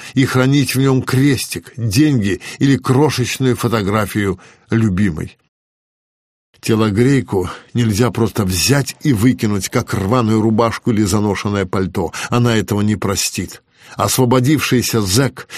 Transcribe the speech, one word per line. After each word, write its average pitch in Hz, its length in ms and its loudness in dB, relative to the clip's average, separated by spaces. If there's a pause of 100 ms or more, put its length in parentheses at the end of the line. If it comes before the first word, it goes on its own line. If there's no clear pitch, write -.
(140)
и 135 100 2
хранить 131 500 0
в 127 60 0
нём 135 220 2
крестик, 131 720 -2
деньги 113 640 0 (180)
или 135 180 2
крошечную 127 800 0
фотографию 101 840 -2 (300)
любимой. 101 680 0 (1300)
Телогрейку 110 840 2 (240)
нельзя 117 360 2
просто 107 360 0
взять 107 560 0
и 151 100 2
выкинуть, 104 560 0
как - 240 -4
рваную 110 480 0
рубашку 113 520 0
или 107 100 2
заношенное 101 640 0
пальто. 92 440 -4 (200)
Она 120 260 2
этого 104 240 0
не 104 160 0
простит. - 640 -6 (340)
Освободившийся 123 1040 2
зэк 104 440 -2 (120)